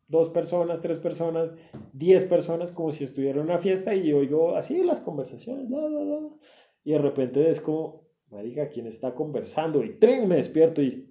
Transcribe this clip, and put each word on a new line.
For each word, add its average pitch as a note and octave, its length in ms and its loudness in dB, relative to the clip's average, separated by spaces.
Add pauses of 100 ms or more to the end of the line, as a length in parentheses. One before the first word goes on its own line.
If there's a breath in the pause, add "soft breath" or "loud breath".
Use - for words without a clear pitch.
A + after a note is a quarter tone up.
dos D#3+ 200 4
personas, E3+ 520 -2
tres E3 180 -2
personas, E3 560 -2 (380 loud breath)
diez F3+ 320 6
personas, E3+ 460 0
como D#3+ 200 -4
si D3 140 -8
estuviera C3+ 340 -2
en D3+ 60 -2
una E3+ 140 0
fiesta F#3+ 360 0
y E3 180 2
oigo D3 440 2
así F4+ 260 0
las F4 160 0
conversaciones, G3 720 -10
bla, C4+ 180 -4
bla, D4+ 160 -4
bla. D4+ 260 -6 (540 soft breath)
Y D3 80 -4
de D3+ 80 2
repente C#3 500 2
es D3 120 0
como, D#3 460 -6 (220)
"Marica, B2 400 -8
¿quién A#2 160 -12
está B2 300 -8
conversando?". D3+ 680 -2
Y A2 140 -10
¡trin! A#3+ 300 6
Me F3 80 4
despierto D#3 480 4
y, - 280 -4